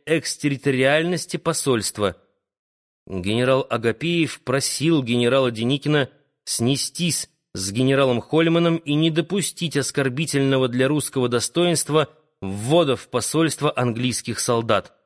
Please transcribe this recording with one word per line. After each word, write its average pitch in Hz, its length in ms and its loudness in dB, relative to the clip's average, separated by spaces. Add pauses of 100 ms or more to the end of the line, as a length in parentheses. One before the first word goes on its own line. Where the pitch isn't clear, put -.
экстерриториальности 147 1300 0
посольства. 113 800 0 (880)
Генерал 120 640 0
Агапеев 127 720 -2
просил 139 600 0
генерала 120 480 2
Деникина 139 580 0 (360)
снестись - 840 -2 (240)
с 95 200 -6
генералом 131 480 2
Хольманом 165 560 2
и 147 160 -4
не 160 180 2
допустить 170 640 -4
оскорбительного 135 920 0
для 127 180 2
русского 139 400 0
достоинства 151 840 0 (320)
ввода 123 540 2
в - 140 -12
посольство 147 680 0
английских 120 600 -2
солдат. 113 540 0 (120)